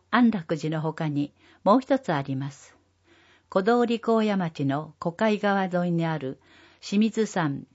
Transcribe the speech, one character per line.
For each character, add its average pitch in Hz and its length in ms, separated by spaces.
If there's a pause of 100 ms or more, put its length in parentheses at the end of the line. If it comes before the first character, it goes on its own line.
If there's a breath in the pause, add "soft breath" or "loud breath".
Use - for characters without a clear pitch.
(100)
安 233 200
楽 170 260
寺 156 200
の 156 60
他 160 260
に 143 240 (320 soft breath)
も 214 140
う - 20
一 262 180
つ 190 140
あ 143 80
り 139 160
ま 139 140
す。 - 260 (720 soft breath)
小 196 140
通 240 240 (120)
幸 226 240
谷 208 140
町 165 300
の 147 320
小 170 140
海 214 260
川 196 260
沿 175 240
い - 20
に 165 140
あ 160 140
る 135 220 (400 soft breath)
清 202 200
水 220 260
山 160 360 (120)